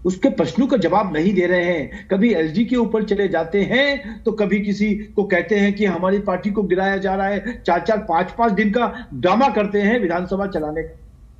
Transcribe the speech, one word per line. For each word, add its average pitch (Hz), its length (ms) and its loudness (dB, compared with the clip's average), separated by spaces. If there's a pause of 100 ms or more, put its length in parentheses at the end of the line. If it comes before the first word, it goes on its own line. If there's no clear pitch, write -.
उसके 185 240 4
प्रश्नों 190 380 0
का 269 100 2
जवाब 180 360 2
नहीं 165 200 2
दे 180 120 2
रहे 180 180 2
हैं। 170 440 -4
कभी 208 260 2
एलजी 160 320 0
के 247 100 -2
ऊपर 226 280 0
चले 202 240 0
जाते 165 340 0
हैं 226 600 -2
तो 226 80 0
कभी 208 280 0
किसी 202 360 0
को - 280 -4
कहते 180 320 0
हैं 202 180 2
कि 208 120 0
हमारी 185 340 0
पार्टी 214 300 -2
को 208 140 -2
गिराया 190 340 0
जा 190 180 -2
रहा 196 120 -2
है। 202 360 -6
चार-चार, 180 340 0
पांच-पांच 190 540 0
दिन 202 200 0
का 233 420 -2
ड्रामा 196 360 2
करते 202 320 0
हैं 220 180 2
विधानसभा 185 480 -2
चलाने 160 360 -4
का। - 160 -14 (400)